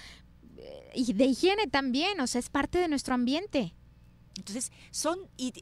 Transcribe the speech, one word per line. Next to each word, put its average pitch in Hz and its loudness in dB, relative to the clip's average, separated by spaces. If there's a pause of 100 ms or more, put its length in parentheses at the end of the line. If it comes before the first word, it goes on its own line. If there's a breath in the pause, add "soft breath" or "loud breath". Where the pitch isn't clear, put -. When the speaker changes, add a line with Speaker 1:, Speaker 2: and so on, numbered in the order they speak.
(580 loud breath)
Speaker 1:
eh, 71 -18
y 240 0
de 226 6
higiene 381 4
también, 285 0
o 254 0
sea, 240 -2
es - -6
parte 294 0
de 359 4
nuestro 277 0
ambiente. 254 0 (640)
Speaker 2:
Entonces, 202 -8 (200 loud breath)
son, 330 -2 (200)
y 254 -4